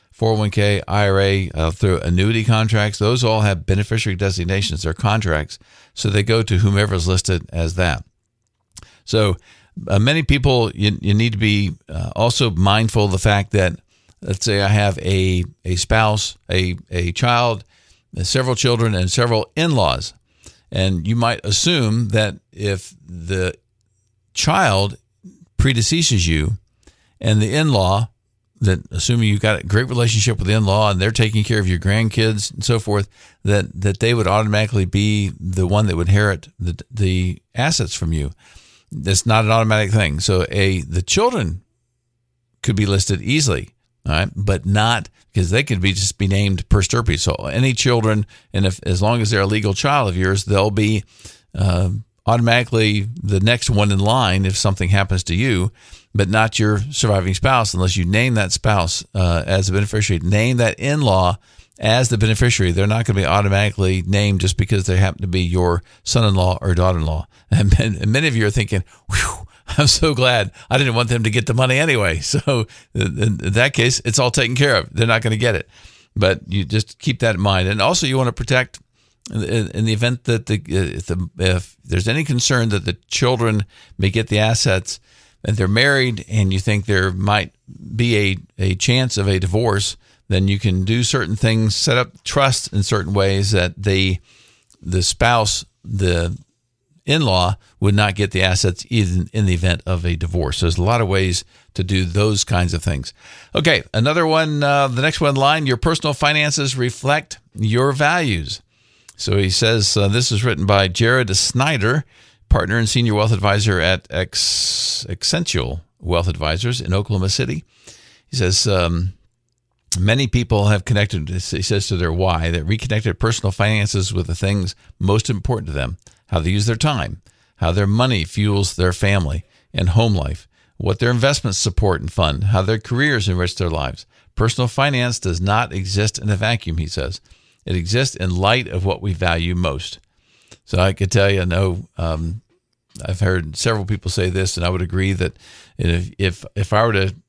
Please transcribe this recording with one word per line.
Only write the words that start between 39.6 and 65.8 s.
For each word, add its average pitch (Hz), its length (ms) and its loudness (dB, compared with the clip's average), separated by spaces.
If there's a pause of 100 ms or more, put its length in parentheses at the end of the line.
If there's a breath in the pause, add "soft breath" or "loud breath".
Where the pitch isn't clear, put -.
thing. 87 300 0
So 90 280 0
a, 95 320 0
the 78 200 -4
children 175 600 -2 (1000)
could 113 140 0
be 104 100 2
listed 98 360 0
easily, 127 480 -2 (360)
all - 80 -2
right, 85 220 -2
but 98 300 -2
not, 107 440 0 (220 soft breath)
because 90 180 0
they 117 140 0
could 101 180 -2
be, 98 120 2
just 95 240 -4
be 101 100 0
named 98 420 0
per 101 120 4
stirpe. 113 360 0
So - 160 0
any 123 400 -2
children, 110 520 2 (280 loud breath)
and 98 120 0
if, 92 180 -2
as 92 180 0
long 113 200 2
as 104 100 0
they're 104 100 2
a 98 60 2
legal 104 260 0
child 139 360 0
of 87 80 -2
yours, 95 280 0
they'll 101 260 2
be, 107 320 0 (540 loud breath)
uh, 90 320 2 (360)
automatically 113 840 2 (140)
the 101 180 0
next 117 300 2
one 104 220 2
in 98 80 2
line 101 460 2
if 95 100 0
something 98 340 0
happens 95 340 2
to 85 120 -4
you, 101 360 0 (420 loud breath)
but 98 160 0
not 110 300 0
your 107 180 2 (140)
surviving 98 420 0
spouse 120 400 0
unless 90 240 0
you 90 80 0
name 113 300 2
that 98 160 0
spouse, - 520 0 (120)
uh, 87 320 2
as 95 220 2
a 92 40 0
beneficiary. 101 460 0
Name 107 380 2
that 117 220 0
in-law 101 580 2 (420 soft breath)
as 120 300 2
the 117 80 0
beneficiary. 110 540 2
They're 95 160 2
not 110 180 0
gonna 98 140 2
be 92 60 2
automatically 98 800 2
named 101 380 2
just 92 160 0
because 95 280 0
they 92 120 2
happen 98 240 0
to 95 60 -4
be 92 140 0
your 87 400 2 (220 soft breath)